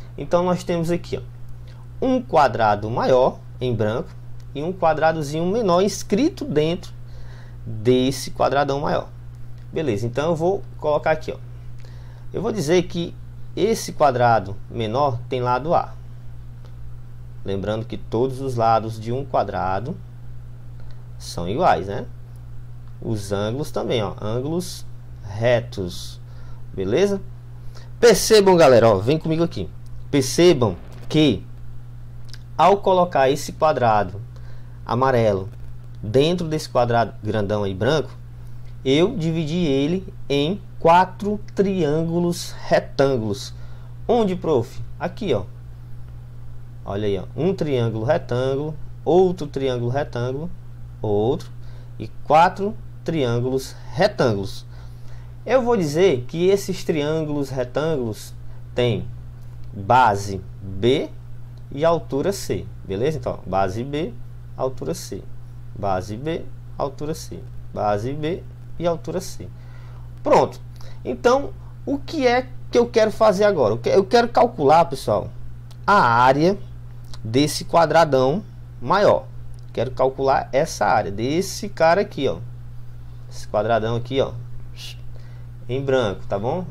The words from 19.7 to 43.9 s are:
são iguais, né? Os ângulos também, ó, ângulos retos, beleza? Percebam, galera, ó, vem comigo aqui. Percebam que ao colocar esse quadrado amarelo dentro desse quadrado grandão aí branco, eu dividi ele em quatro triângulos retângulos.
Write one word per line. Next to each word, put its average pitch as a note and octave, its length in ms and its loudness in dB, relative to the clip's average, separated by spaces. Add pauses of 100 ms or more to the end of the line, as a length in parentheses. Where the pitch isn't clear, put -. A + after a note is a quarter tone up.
são - 300 -8
iguais, G#2+ 380 2
né? G#2+ 180 -6 (960)
Os G#2 320 -4
ângulos A2 380 -2
também, G3 320 0
ó, F#2 180 -4
ângulos C3 640 -4 (400)
retos, G#2+ 960 -2 (540)
beleza? E3 440 2 (800)
Percebam, G3+ 600 8
galera, A#2+ 320 10
ó, G2 80 6
vem A#2+ 180 4
comigo D#3+ 260 0
aqui. G#2+ 280 -2 (400)
Percebam C3+ 640 6 (320)
que D3+ 340 4 (1160)
ao F3+ 180 8
colocar F3+ 540 4
esse D3 220 -2
quadrado A2 680 2 (640)
amarelo A#2 640 4 (540)
dentro D#3+ 440 2
desse D#3 220 -4
quadrado A#2 460 2 (100)
grandão G#2 380 0
aí G2 100 -2
branco, A#2+ 380 2 (760)
eu D#3+ 320 4
dividi D#3+ 400 -2
ele D#3+ 560 0 (160)
em D3 320 2 (180)
quatro F#3 600 4 (160)
triângulos F3 960 0 (120)
retângulos. C3+ 840 2 (540)